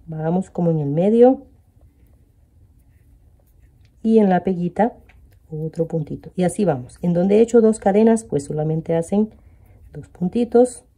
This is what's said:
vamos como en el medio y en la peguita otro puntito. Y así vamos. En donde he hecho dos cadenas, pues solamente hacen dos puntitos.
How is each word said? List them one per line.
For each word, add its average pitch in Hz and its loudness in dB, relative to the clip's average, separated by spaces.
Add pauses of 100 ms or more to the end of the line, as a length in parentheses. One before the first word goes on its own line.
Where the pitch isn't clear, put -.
vamos 160 -6
como 175 -2
en 160 -2
el 143 -6
medio 226 2 (2500)
y 220 4
en 202 4
la 175 2
peguita 185 -2 (540)
otro 160 -6
puntito. 156 -10
Y 180 -4
así 180 -2
vamos. 131 -4
En 175 -2
donde 190 2
he 214 6
hecho 233 4
dos 220 2
cadenas, 220 2
pues 143 -6
solamente 156 -4
hacen 196 -2 (600)
dos 147 -18
puntitos. 233 -2 (140)